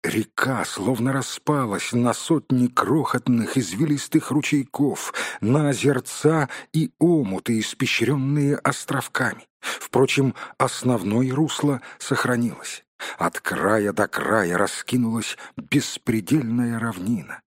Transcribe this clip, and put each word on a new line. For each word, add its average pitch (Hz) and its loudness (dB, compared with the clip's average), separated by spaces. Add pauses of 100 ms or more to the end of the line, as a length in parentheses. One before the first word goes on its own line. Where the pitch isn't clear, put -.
Река 113 -2
словно 127 -2
распалась 127 -2
на 120 2
сотни 127 2
крохотных 123 0
извилистых 143 0
ручейков, 143 0 (260)
на 143 4
озерца 139 2 (240)
и 160 2
омуты, 117 2
испещрённые 139 0
островками. - -4 (140)
Впрочем, - 0 (220)
основное 123 0
русло 143 0 (160)
сохранилось. - -2 (340)
От - -4
края 101 0
до 104 2
края 90 0
раскинулась 113 -2 (180)
беспредельная 120 -2
равнина 110 -4